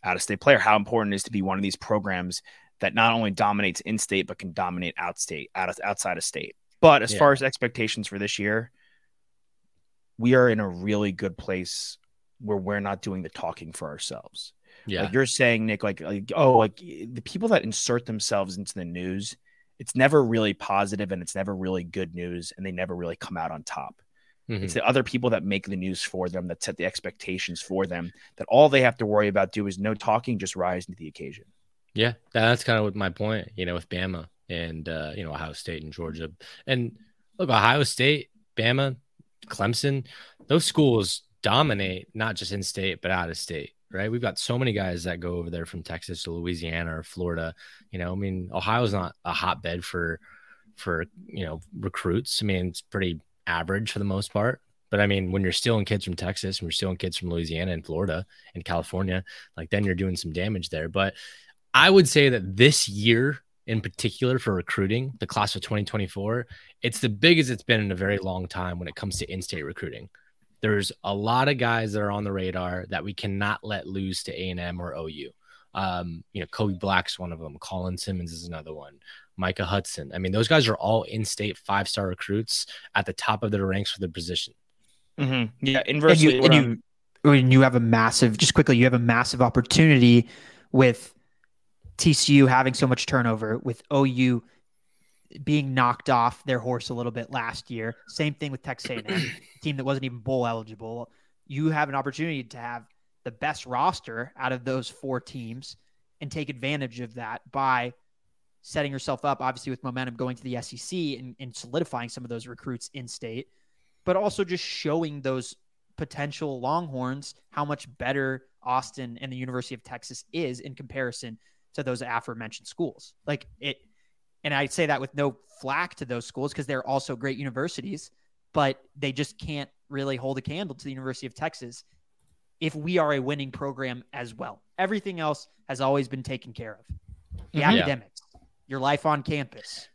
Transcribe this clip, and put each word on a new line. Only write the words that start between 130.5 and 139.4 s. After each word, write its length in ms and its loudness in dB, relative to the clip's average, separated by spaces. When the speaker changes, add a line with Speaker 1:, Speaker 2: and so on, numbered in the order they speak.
Speaker 3:
to 100 -20
the 60 -8
University 380 -8
of 60 -16
Texas 500 -8
if 160 -2
we 240 0
are 140 4
a 80 0
winning 320 -4
program 500 -8
as 220 -12
well. 280 -12
Everything 420 -2
else 260 -4
has 120 -6
always 280 2
been 160 -10
taken 280 -8
care 280 -12
of. 160 -14
The 80 -2
Speaker 1:
Mm-hmm. 0 -
Speaker 2:
Yeah. 80 6
Speaker 3:
academics, 520 2
your 140 -6
life 260 2
on 160 2
campus 720 -8